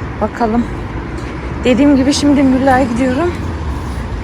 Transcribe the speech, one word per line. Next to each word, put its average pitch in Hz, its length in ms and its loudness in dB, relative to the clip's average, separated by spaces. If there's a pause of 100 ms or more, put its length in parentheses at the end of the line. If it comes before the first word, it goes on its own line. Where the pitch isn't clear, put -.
(220)
Bakalım. 226 420 -2 (1000)
Dediğim 262 320 6
gibi 269 180 2
şimdi 285 300 4
Mülla'ya 262 400 4
gidiyorum. 254 500 0 (920)